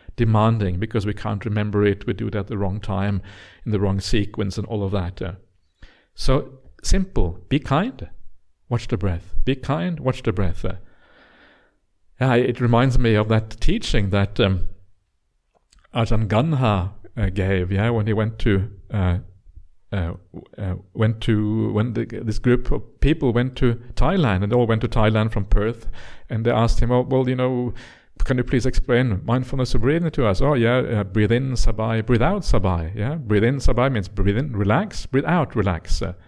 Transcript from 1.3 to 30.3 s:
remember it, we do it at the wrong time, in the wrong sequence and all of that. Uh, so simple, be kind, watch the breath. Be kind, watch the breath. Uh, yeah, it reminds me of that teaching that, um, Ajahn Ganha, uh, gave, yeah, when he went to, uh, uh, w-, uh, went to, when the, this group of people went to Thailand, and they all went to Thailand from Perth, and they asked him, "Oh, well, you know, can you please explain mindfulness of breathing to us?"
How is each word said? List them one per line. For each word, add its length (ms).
remember 400
it, 220
we 60
do 140
it 60
at 140
the 100
wrong 220
time, 420
in 60
the 80
wrong 200
sequence 580
and 80
all 180
of 80
that. 300
Uh, 120
so 420
simple, 680
be 100
kind, 500
watch 200
the 100
breath. 380
Be 100
kind, 440
watch 240
the 100
breath. 320
Uh, 100
yeah, 140
it 260
reminds 380
me 160
of 140
that 240
teaching 480
that, 300
um, 300
Ajahn 340
Ganha, 640
uh, 120
gave, 420
yeah, 180
when 160
he 80
went 240
to, 320
uh, 260
uh, 220
w-, 100
uh, 180
went 280
to, 500
when 220
the, 120
this 320
group 340
of 280
people 340
went 220
to 180
Thailand, 480
and 80
they 40
all 120
went 140
to 60
Thailand 440
from 140
Perth, 440
and 160
they 60
asked 280
him, 120
"Oh, 100
well, 260
you 80
know, 380
can 140
you 60
please 240
explain 580
mindfulness 480
of 80
breathing 300
to 160
us?" 140